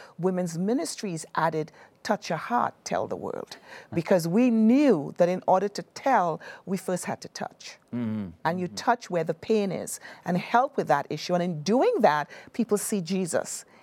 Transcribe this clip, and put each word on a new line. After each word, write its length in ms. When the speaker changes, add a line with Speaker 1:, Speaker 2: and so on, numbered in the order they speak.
Speaker 1:
Women's 380
Ministries 800
added 380
Touch 280
a 80
Heart, 340
Tell 220
the 100
World. 420
Because 340
we 240
knew 680
that 100
in 180
order 220
to 140
tell, 580
we 140
first 260
had 160
to 80
touch. 500
Speaker 2:
Mm-hmm. 340
Speaker 1:
And 140
you 60
Speaker 2:
Mm-hmm. 100
Speaker 1:
touch 340
where 140
the 100
pain 380
is 280
and 140
help 400
with 100
that 220
issue. 240
And 80
in 200
doing 380
that, 300
people 240
see 240
Jesus, 640